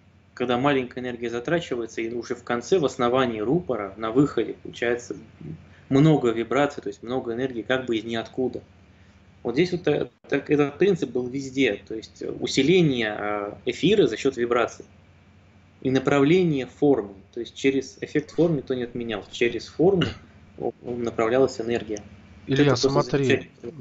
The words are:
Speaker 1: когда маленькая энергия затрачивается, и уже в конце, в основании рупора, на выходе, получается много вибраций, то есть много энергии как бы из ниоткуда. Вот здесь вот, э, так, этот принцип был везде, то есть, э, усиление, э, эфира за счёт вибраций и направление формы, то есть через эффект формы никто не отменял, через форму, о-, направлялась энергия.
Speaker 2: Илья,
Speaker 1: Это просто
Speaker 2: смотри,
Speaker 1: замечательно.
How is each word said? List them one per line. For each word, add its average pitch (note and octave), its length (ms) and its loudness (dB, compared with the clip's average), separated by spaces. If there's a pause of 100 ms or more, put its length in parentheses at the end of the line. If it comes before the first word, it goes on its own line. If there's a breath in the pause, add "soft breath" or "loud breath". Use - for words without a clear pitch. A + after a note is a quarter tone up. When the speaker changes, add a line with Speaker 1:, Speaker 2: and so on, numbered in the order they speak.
(340)
Speaker 1:
когда B2 240 0
маленькая B2+ 440 0
энергия A#2+ 280 -6
затрачивается, A#2+ 720 -4
и A2+ 120 -4
уже A#2+ 220 -6
в - 80 -16
конце, A#2+ 360 0
в C#3+ 60 2
основании B2 560 0
рупора, A2+ 560 -2
на A2 140 -4
выходе, B2 420 2 (100)
получается A#2+ 520 -4 (720 soft breath)
много C#3 420 6
вибраций, A#2 500 0
то - 80 -8
есть - 140 -12
много A#2+ 300 -4
энергии B2 300 -4
как C3 220 0
бы A#2 120 0
из G#2+ 80 -6
ниоткуда. A#2 560 -4 (840 soft breath)
Вот A#2+ 120 -4
здесь F3+ 160 2
вот, F3 160 -4
э, C#3+ 220 0 (200)
так, C#3 200 -2
этот C#3+ 280 2
принцип F#3 340 2
был B2 160 -4
везде, C3 600 0
то A2 80 -10
есть, - 260 -12
э, - 100 -8
усиление, C3+ 880 2
э, G#2 340 -4 (120)
эфира E3 420 4
за A2 100 -2
счёт C3 200 0
вибраций A#2+ 480 0 (960)
и C3 100 -2
направление C#3+ 760 4
формы, A2+ 480 2 (180)
то A#2+ 60 -10
есть - 160 -10
через C3+ 460 0
эффект C#3+ 300 -4
формы D#3+ 260 2
никто C3 180 -4
не B2 80 -4
отменял, A#2 480 -6
через A#2 360 -2
форму, F3 360 2 (560)
о-, A#2+ 120 -4 (120)
направлялась A#2+ 760 0
энергия. A2 400 -4 (480)
Speaker 2:
Илья, C#3 260 4
Speaker 1:
Это A#2+ 80 -2
просто C#3+ 100 2
Speaker 2:
смотри, C#3+ 360 0
Speaker 1:
замечательно. - 540 -2